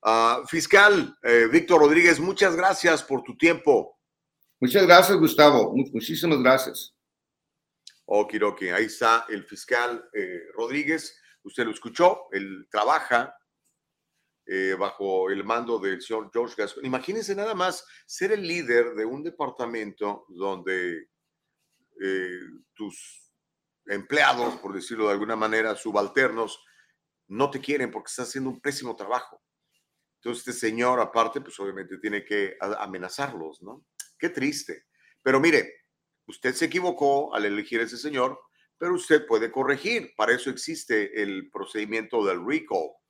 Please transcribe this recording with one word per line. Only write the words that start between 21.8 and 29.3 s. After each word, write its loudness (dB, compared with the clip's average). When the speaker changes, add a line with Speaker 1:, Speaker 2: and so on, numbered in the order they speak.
Speaker 1:
eh, -6
tus -18
empleados, 0
por -14
decirlo -6
de 2
alguna -4
manera, -2
subalternos, -2
no -2
te -10
quieren -4
porque -14
estás -10
haciendo -8
un -14
pésimo -8
trabajo. -8